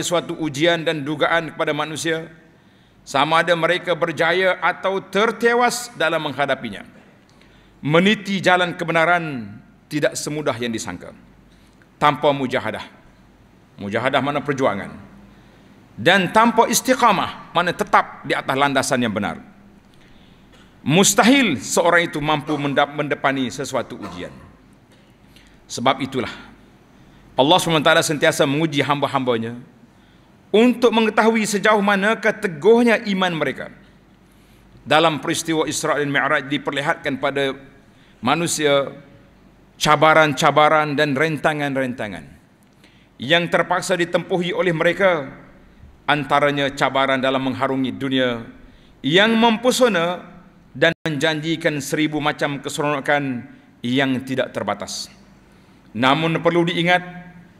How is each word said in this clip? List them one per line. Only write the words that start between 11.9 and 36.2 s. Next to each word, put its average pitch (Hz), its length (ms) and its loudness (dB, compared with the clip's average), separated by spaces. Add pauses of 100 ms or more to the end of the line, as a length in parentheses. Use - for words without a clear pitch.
Tanpa 147 320 2
mujahadah. 120 560 -2 (960)
Mujahadah 117 400 0
mana 143 160 -2
perjuangan. 113 560 -2 (1040)
Dan 175 320 2
tanpa 226 400 4
istiqamah, 226 880 0
mana 175 160 0
tetap - 480 0
di 147 160 -4
atas 147 160 -4
landasan 135 480 2
yang 113 120 0
benar. 92 280 -4 (1400)
Mustahil 202 800 4
seorang 170 480 2
itu 160 80 -8
mampu 147 400 -2
mendap-, 143 320 0
mendepani 139 560 -2
sesuatu 127 480 -6
ujian. 87 380 -14 (1300)
Sebab 135 400 -4
itulah, 127 300 -6 (1040)
Allah 147 160 6
subhanahu 165 240 2
wa 135 80 2
taala 160 160 4
sentiasa 160 400 0
menguji 143 400 0
hamba-hambanya 127 720 -2 (960)
untuk 240 400 4
mengetahui 220 560 2
sejauh 208 320 2
manakah 208 560 0
teguhnya 208 640 4 (160)
iman 185 160 0
mereka. 139 400 0 (1120)
Dalam 151 400 2
peristiwa 160 480 -2
Isra 147 320 -2
dan 143 80 -2
Mi'raj 139 400 -2